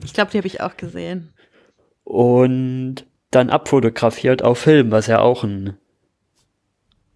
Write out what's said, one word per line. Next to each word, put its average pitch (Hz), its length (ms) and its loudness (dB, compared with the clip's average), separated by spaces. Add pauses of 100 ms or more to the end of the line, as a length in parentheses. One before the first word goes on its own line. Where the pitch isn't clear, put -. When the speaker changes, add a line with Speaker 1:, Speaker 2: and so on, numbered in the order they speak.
Speaker 1:
ich - 100 -16
glaub, - 180 -2
die - 80 -4
hab 180 60 -4
ich - 160 -10
auch - 160 -8
gesehen. 170 560 -12 (680)
Speaker 2:
Und 127 1040 0 (240)
dann 127 180 4
abfotografiert 123 960 0
auf 120 160 2
Film, 147 320 4
was 110 160 0
ja 113 140 2
auch 120 240 2
ein 98 300 -8 (1400)